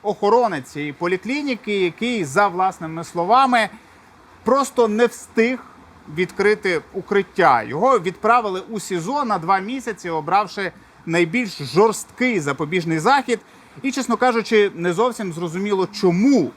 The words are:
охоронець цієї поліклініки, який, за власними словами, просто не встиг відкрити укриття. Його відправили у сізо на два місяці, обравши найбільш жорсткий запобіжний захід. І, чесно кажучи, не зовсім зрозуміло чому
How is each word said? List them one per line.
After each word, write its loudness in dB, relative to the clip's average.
охоронець 2
цієї -6
поліклініки, -4
який, -2
за 2
власними -4
словами, 2
просто 2
не 2
встиг -2
відкрити 0
укриття. 2
Його 0
відправили 0
у -6
сізо -4
на -2
два 0
місяці, -8
обравши -2
найбільш -2
жорсткий 0
запобіжний -4
захід. 0
І, -4
чесно -2
кажучи, 2
не -2
зовсім -2
зрозуміло -4
чому 4